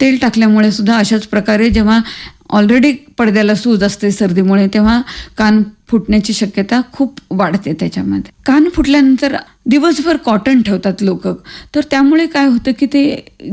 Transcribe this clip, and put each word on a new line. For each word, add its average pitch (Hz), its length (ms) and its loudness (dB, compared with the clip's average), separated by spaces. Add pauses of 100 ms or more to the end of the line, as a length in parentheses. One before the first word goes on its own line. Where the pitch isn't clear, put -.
तेल 262 200 2
टाकल्यामुळे 214 500 2
सुद्धा 214 260 0
अशाच 214 300 0
प्रकारे 214 420 0
जेव्हा 214 300 2 (560)
already 240 380 4 (240)
पडद्याला 214 380 2
सूज 208 280 0
असते 202 280 -2
सर्दीमुळे, 196 560 0
तेव्हा 214 340 2 (360)
कान 214 260 2 (240)
फुटण्याची 214 460 0
शक्यता 208 480 -2 (120)
खूप 269 260 -4 (120)
वाढते 185 420 -2
त्याच्यामध्ये. 185 580 -6 (140)
कान 302 280 2
फुटल्यानंतर 277 640 2 (300)
दिवसभर 294 520 0
कॉटन 247 440 0
ठेवतात 196 400 -2
लोक, 190 260 -2 (480)
तर 294 60 2 (100)
त्यामुळे 294 360 2
काय 285 200 0
होतं 247 320 0
की 277 60 0
ते 285 400 -2 (280)